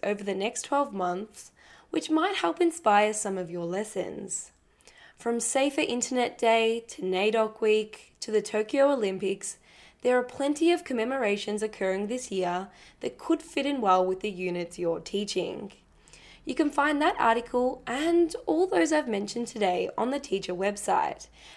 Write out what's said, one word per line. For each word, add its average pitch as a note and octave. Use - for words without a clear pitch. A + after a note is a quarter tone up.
over G3+
the G3
next G3+
twelve C#4
months, F#3
which -
might E4+
help E4+
inspire G#3+
some G3
of F3+
your F3
lessons. F#3+
From A#3
Safer C#4
Internet B3
Day A3+
to -
nadoc G#3+
Week G#3+
to -
the G#3+
Tokyo G#3+
Olympics, G3
there B3
are B3
plenty D4
of E4+
commemorations G#3+
occurring G3+
this B3
year F3+
that -
could D#4+
fit C#4
in C#4
well F#3
with F#3
the G#3+
units F3
you're E3
teaching. G3
You B3+
can D4
find D4
that F#4
article A#3+
and E4
all E4+
those E4+
I've D4+
mentioned A3
today F#3
on A#3
the C#4
Teacher F#3+
website G3